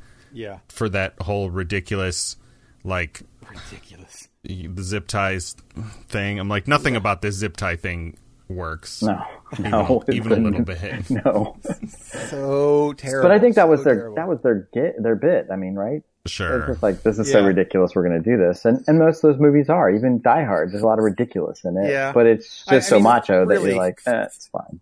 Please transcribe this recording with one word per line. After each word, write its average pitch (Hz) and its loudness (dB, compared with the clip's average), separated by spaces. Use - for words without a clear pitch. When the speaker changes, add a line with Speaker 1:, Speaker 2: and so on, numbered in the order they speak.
Speaker 1:
Yeah. 104 -14
Speaker 2:
for 110 -6
that 95 -4
whole 98 -4
ridiculous, 92 -6
like, 90 -6
Speaker 1:
Ridiculous. - -20
Speaker 2:
the 90 -12
zip 98 -8
ties 95 -4
thing. 101 -4
I'm 98 -4
like, 104 -4
"Nothing 143 0
Speaker 1:
Yeah. 110 -2
Speaker 2:
about 98 -4
this 104 -4
zip 98 -6
tie 90 -6
thing 85 -10
works." 85 -12
Speaker 3:
No. 104 -2
Speaker 2:
Even, 104 -6
Speaker 3:
No, 113 2
Speaker 2:
even 113 -4
a 107 6
Speaker 3:
it's 113 2
Speaker 2:
little 104 0
Speaker 3:
been, 95 -10
Speaker 2:
bit. - -12
Speaker 3:
<laughs> 120 -4
no. - -2
Speaker 1:
So 143 0
terrible. 135 0
Speaker 3:
But - 8
I 214 4
think 233 4
that 185 6
was 147 4
Speaker 1:
So - -14
Speaker 3:
their, 131 6
Speaker 1:
terrible. 110 -6
Speaker 3:
that 165 -6
was 160 -4
their 110 0
get, 131 -2
their 113 0
bit. 143 0
I 95 -4
mean, 95 -6
right? 110 -6
Speaker 2:
Sure. - -4
Speaker 3:
It's 73 -4
just 123 -4
like, 98 0
"This 107 0
is 110 -2
so 117 6
Speaker 1:
Yeah. 101 6
Speaker 3:
ridiculous. 92 2
We're 92 2
gonna 85 0
do 113 2
this." 90 2
And, 123 2
and 156 6
most 160 4
of 151 8
those 135 0
movies 147 4
are. 160 4
Even 113 2
Die 139 4
Hard, 90 0
there's 104 -4
a - 0
lot 110 4
of 110 4
ridiculous 98 -4
in 90 -4
it. 101 0
Speaker 1:
Yeah. 135 -2
Speaker 3:
But 120 6
it's - 0
Speaker 1:
I, 135 4
Speaker 3:
just 127 2
Speaker 1:
I - -4
Speaker 3:
so 120 6
Speaker 1:
mean, 101 6
Speaker 3:
macho 110 4
that 92 4
Speaker 1:
really, 98 2
Speaker 3:
you're 95 0
like, 92 -4
"Eh, 113 -2
it's - -14
fine." - -14